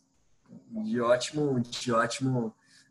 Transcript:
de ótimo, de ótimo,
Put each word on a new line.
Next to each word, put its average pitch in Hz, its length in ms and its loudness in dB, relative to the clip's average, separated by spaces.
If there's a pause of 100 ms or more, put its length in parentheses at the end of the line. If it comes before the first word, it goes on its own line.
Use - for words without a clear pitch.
(840)
de 113 160 0
ótimo, 127 600 2
de - 320 -4
ótimo, 117 600 0 (360)